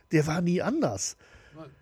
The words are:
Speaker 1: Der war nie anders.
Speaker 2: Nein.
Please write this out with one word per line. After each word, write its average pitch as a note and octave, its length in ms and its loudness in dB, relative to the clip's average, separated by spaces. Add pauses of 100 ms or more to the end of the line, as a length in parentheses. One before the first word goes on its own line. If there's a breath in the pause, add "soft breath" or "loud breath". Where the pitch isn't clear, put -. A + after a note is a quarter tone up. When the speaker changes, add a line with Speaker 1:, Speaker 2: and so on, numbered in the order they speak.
(120 soft breath)
Speaker 1:
Der D#3 160 6
war D#3+ 140 0
nie F3 200 2
anders. F3+ 540 -2 (400 loud breath)
Speaker 2:
Nein. D#3 140 -16 (120)